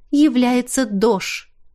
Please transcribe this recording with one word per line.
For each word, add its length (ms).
«Является 720
Дош, 640